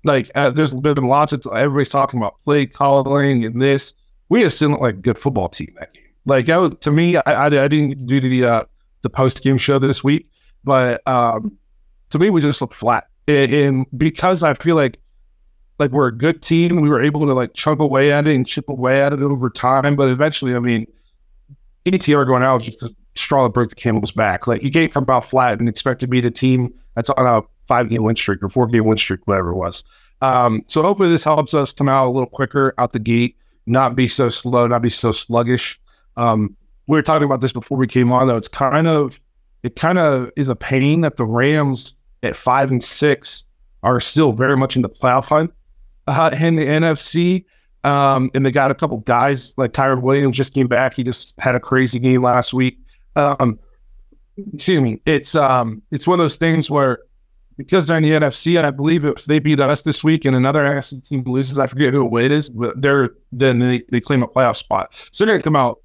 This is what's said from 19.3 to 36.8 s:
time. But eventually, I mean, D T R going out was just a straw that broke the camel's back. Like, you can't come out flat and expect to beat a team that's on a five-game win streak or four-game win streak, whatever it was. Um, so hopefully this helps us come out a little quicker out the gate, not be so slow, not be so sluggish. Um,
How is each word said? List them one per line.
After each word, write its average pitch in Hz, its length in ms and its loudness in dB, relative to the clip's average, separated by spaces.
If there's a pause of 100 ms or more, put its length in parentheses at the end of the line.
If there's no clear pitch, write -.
time. 135 480 0
But 139 100 2
eventually, 131 480 0
I 120 40 0
mean, 117 280 -2 (960)
D 185 140 0
T 151 160 2
R 143 100 4
going 127 200 2
out 131 100 2
was 120 100 0
just - 180 -12
a - 140 -14 (200)
straw 139 280 0
that 117 60 2
broke 117 180 0
the - 80 -14
camel's 110 380 -2
back. 101 340 -2
Like, 117 160 -2
you 139 80 -2
can't 160 180 2
come 135 200 -2
out 123 160 2
flat 123 340 0
and 117 80 -2
expect 120 320 -4
to 127 80 -4
beat 127 160 0
a 120 80 0
team 127 420 0 (220)
that's 117 140 -4
on 131 180 0
a 113 140 2 (260)
five-game 117 340 0
win 110 140 0
streak - 260 -4
or 98 60 -6
four-game 117 380 0
win 110 100 4
streak, - 320 -4
whatever 92 220 0
it 90 80 -4
was. 87 260 -8 (380)
Um, 123 480 0
so 156 120 0
hopefully 190 280 2
this 165 160 2
helps 151 280 0
us 143 200 0
come 143 160 0
out 135 180 2
a 123 40 -2
little 127 180 -2
quicker 135 480 -2
out 120 160 -2
the 113 60 -4
gate, 117 360 0 (300)
not 127 320 0
be 127 100 2
so 123 220 0
slow, 120 380 0
not 120 140 0
be 120 60 0
so 113 240 0
sluggish. 120 680 -2 (380)
Um, 110 400 0 (320)